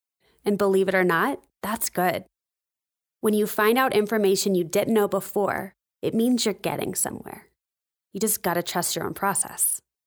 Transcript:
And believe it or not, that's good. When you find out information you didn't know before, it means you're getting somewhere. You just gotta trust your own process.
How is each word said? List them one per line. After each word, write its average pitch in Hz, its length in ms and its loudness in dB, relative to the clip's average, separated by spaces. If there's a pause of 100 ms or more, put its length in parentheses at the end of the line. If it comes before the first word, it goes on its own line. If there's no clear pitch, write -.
(440)
And 202 140 0
believe 196 300 2
it 190 80 0
or 185 80 4
not, 180 360 0 (220)
that's 214 280 -6
good. 180 360 -2 (960)
When 214 120 2
you 208 120 2
find 214 320 2
out 262 180 2
information 202 600 2
you 175 80 2
didn't 202 300 0
know 208 140 4
before, 196 680 -4 (260)
it - 120 -2
means 233 320 2
you're 202 100 0
getting - 400 -4
somewhere. - 500 -6 (680)
You 196 80 -10
just 214 220 -2
gotta 175 220 0
trust - 320 -4
your 165 100 -4
own - 80 -6
process. - 680 -4 (260)